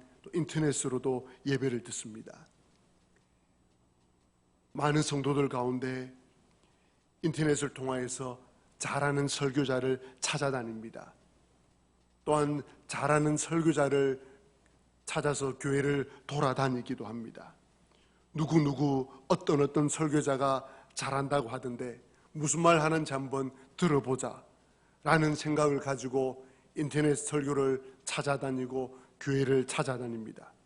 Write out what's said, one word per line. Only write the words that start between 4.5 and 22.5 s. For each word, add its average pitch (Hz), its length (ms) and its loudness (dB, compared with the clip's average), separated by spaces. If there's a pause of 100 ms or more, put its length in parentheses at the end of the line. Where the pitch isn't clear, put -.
많은 147 280 2
성도들 139 480 0
가운데 127 640 -4 (1080)
인터넷을 147 520 2
통하여서 127 640 -6 (400)
잘하는 143 480 0
설교자를 131 920 0
찾아다닙니다. 120 960 -4 (1120)
또한 151 360 2 (260)
잘하는 151 500 2
설교자를 143 840 2 (840)
찾아서 139 520 -2
교회를 139 520 0 (180)
돌아다니기도 131 760 -2
합니다. 110 500 -12 (800)
누구누구 143 760 2 (180)
어떤 165 340 2
어떤 143 280 2
설교자가 139 800 0 (280)
잘한다고 135 540 -2
하던데 123 520 -8 (300)
무슨 151 300 -2